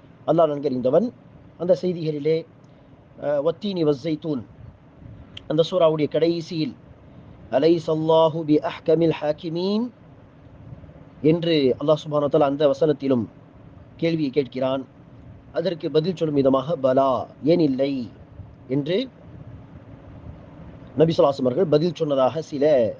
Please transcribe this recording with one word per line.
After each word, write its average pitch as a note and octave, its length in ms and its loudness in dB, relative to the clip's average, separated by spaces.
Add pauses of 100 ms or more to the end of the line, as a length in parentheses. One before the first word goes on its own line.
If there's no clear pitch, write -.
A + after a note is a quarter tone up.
(280)
அல்லாஹ் D#3+ 220 4
நன்கறிந்தவன். C#3+ 580 0 (500)
அந்த F3 240 0
செய்திகளிலே, D#3+ 640 -2 (760)
அஹ், C#3+ 200 -2
வத்தீனி E3+ 420 -2
வஸ்ஸைத்தூன், D3+ 600 -2 (1040)
அந்த D#3 240 2
சூராவுடைய D#3+ 380 2
கடைசியில், D#3+ 680 -2 (760)
"அலைஸல்லாஹு D#3+ 920 2
பி D3+ 140 2
அஹ்கமில் D#3+ 640 0
ஹாக்கிமீன்" F3+ 680 -4 (1300)
என்று D#3 580 2
அல்லாஹ் D3+ 240 0
சுப்ஹானஹு D3 240 -2
வ C#3 40 -6
தஆலா D3+ 200 2
அந்த C#3+ 160 2
வசனத்திலும் C3+ 580 0 (720)
கேள்வியை D#3+ 340 -2
கேட்கிறான். C3 520 -2 (720)
அதற்கு E3 380 -4
பதில் D#3 240 0
சொல்லும் D#3 200 -2
விதமாக, C3+ 400 2
"பலா, C3 520 2 (160)
ஏன் E3 160 4
இல்லை" C3+ 500 -2 (580)
என்று D#3+ 420 -2 (1900)
நபி E3 140 4
ஸல்லல்லாஹு D#3 180 4
அலைஹி C3+ 60 0
வஸல்லம் - 60 -8
அவர்கள் B2+ 240 0
பதில் D3+ 280 2
சொன்னதாக C#3+ 480 0
சில C#3 580 2